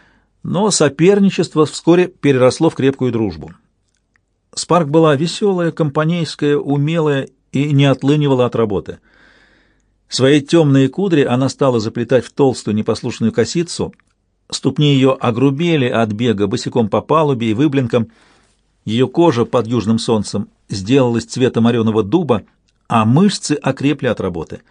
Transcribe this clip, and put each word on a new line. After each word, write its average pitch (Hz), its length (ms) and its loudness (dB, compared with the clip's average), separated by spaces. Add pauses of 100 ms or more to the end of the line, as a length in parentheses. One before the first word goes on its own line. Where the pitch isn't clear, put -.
(420)
Но 185 300 -2
соперничество 170 960 2
вскоре 175 400 2
переросло 135 640 2
в - 20 -20
крепкую 131 380 -2
дружбу. 85 420 -6 (1040)
Спарк 165 320 0
была 160 280 4
веселая, 170 560 -2
компанейская, 156 840 -2
умелая 143 720 -2 (240)
и 147 220 -2
не 139 100 4
отлынивала 135 640 2
от 117 100 -4
работы. 101 440 -4 (1080)
Свои 139 320 2
темные 139 480 2
кудри 170 360 0
она 127 260 0
стала 123 320 0
заплетать 117 420 -2
в - 80 -20
толстую 117 440 0
непослушную 110 580 -4
косицу, - 600 -4 (560)
ступни 143 440 0
ее 131 260 2
огрубели 135 680 0
от 110 240 -2
бега 104 340 0
босиком 120 400 -4
по 104 140 -2
палубе 139 500 0
и - 20 -2
выблинкам, 127 540 0 (800)
ее 120 240 0
кожа 151 340 2
под 110 240 -2
южным 110 320 0
солнцем 107 480 -4 (220)
сделалась 117 560 0
цвета 123 340 -2
мореного 113 440 2
дуба, 120 400 0 (440)
а 113 160 2
мышцы 151 580 2
окрепли 135 460 -2
от 104 140 -2
работы. 85 500 -8